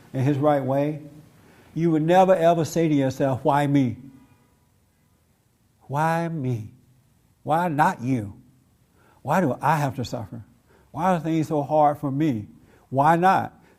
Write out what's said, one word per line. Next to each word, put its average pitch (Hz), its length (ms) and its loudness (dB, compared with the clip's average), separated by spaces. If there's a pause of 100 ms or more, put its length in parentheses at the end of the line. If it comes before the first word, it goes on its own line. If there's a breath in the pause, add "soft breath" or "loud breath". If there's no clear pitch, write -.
(140 loud breath)
and 131 100 -2
his 139 140 0
right 143 260 2
way, 143 380 -2 (720 soft breath)
you 165 180 0
would 156 120 2
never 185 320 6
ever 165 280 4
say 165 240 0
to 151 60 2
yourself, 135 500 0
"Why 147 220 2
me? 139 320 0 (1900)
Why 165 400 -2
me? 127 420 -6 (720)
Why 165 240 -2
not 160 340 0
you? 113 320 -4 (880 soft breath)
Why 156 180 0
do 135 200 -2
I 151 160 0
have 143 180 -2
to 123 100 -6
suffer? 117 380 -12 (480 soft breath)
Why 175 240 0
are 165 40 -2
things 160 280 -2
so 151 160 -2
hard 151 340 2
for 143 140 -6
me? 135 360 -2 (420 soft breath)
Why 143 260 4
not?" 170 380 2 (260 soft breath)